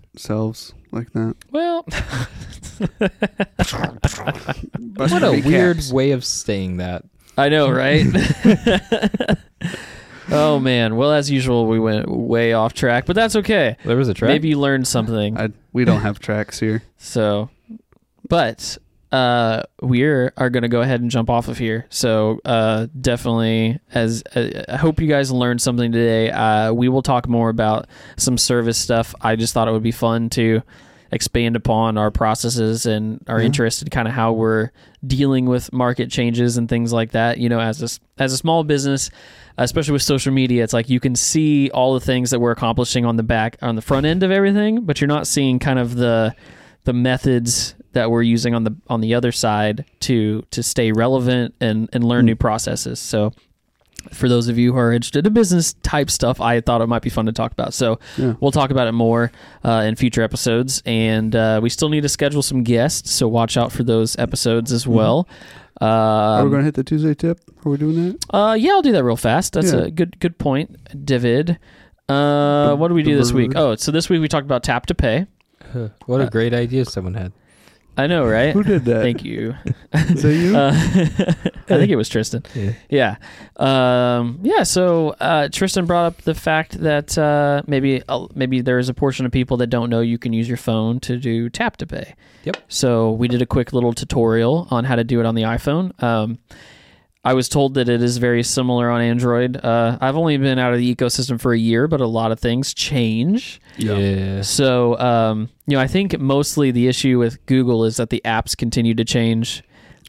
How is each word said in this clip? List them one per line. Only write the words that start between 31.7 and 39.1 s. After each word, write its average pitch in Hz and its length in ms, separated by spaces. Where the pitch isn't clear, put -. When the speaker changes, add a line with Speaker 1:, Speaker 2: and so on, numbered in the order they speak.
Speaker 2:
our 107 120
processes 113 760
and 110 420
our 113 120
Speaker 1:
Yeah. 113 60
Speaker 2:
interest 120 360
in - 60
kinda 113 220
how 117 220
we're 113 380
dealing 131 380
with 123 300
market 123 360
changes 120 460
and 117 140
things 117 240
like 113 180
that. 117 240
You 120 140
know, 117 100
as 113 220
a - 20
s-, - 160
as 131 140
a 131 60
small 165 260
business, 139 460